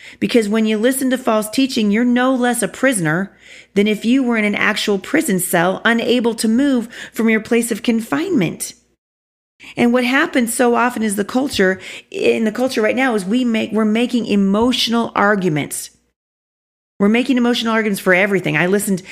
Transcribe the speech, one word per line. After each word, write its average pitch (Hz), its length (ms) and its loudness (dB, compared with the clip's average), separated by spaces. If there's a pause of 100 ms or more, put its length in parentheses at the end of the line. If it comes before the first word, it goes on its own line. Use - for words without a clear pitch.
(200)
Because 208 280 0
when 220 200 0
you 220 100 0
listen 254 320 0
to 254 80 0
false 214 320 -2
teaching, 262 400 0
you're 226 160 2
no 247 280 2
less 240 280 0
a 190 60 -2
prisoner 190 680 -2 (380)
than 208 140 2
if 214 180 -2
you 254 160 4
were 240 160 0
in 214 80 0
an 208 100 0
actual 202 440 0
prison 233 400 0
cell, 180 440 0
unable 233 520 0
to 226 120 -2
move 247 460 0 (180)
from 226 160 -2
your 220 140 2
place 233 300 0
of 202 100 -4
confinement. 247 960 -2 (1000)
And 240 160 2
what 247 140 2
happens 269 480 0
so 240 220 2
often 233 260 0
is 214 140 -2
the 202 100 -2
culture, 196 560 0 (300)
in 233 320 0
the 214 80 0
culture 247 320 -2
right 214 120 0
now, 254 200 0
is 185 100 -2
we 247 180 0
make, 220 280 -2
we're 220 120 0
making 226 440 0
emotional 220 880 0
arguments. 185 760 0 (1080)
We're 202 100 2
making 247 280 2
emotional 240 360 0
arguments 214 260 0
for 185 140 2
everything. 180 420 2
I 165 120 2
listened, 196 340 0 (100)